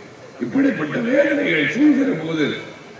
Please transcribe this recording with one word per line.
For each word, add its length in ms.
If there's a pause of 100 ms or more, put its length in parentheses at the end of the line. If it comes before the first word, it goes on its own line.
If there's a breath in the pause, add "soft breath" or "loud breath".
(460)
இப்படிப்பட்ட 520 (120)
வேதனைகள் 680
சூழ்கிற 340 (140)
போது, 240 (540)